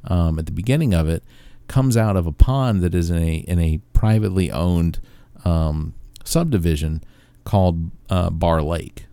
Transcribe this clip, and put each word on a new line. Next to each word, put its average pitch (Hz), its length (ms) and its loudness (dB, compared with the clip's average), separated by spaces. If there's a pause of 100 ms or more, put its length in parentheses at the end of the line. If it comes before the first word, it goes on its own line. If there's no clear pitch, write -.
um, 85 340 0
at 80 80 -6
the - 60 -8
beginning 120 420 0
of 80 160 2
it, - 140 -4 (440)
comes 127 300 2
out 107 180 2
of 85 120 0
a 80 40 -4
pond 127 500 4
that 87 120 0
is 85 160 0
in 87 80 0
a, 82 200 0
in 87 200 -2
a 80 220 2 (140)
privately 104 580 2
owned, 85 480 0 (440)
um, 80 520 -2 (280)
subdivision 82 800 0 (400)
called, 85 460 0 (220)
uh, 87 180 0
Barr 82 320 0
Lake. 80 500 -6